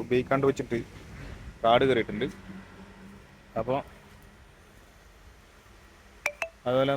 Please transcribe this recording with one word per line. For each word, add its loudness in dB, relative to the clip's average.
ഉപയോഗിക്കാണ്ട് 2
വെച്ചിട്ട് -2
കാട് 6
കയറിയിട്ടുണ്ട്. 0
അപ്പോൾ -2
അതുപോലെ 2